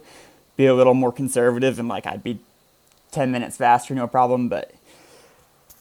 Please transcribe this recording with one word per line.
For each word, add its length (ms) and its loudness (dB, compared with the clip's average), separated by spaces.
Be 120 4
a 80 6
little 180 6
more 180 0
conservative, 680 0
and, 80 -6
like, 180 -8
I'd 180 -10
be 160 -8
ten 220 -2
minutes 260 -6
faster, 380 0
no 100 -4
problem. 440 0
But 220 -6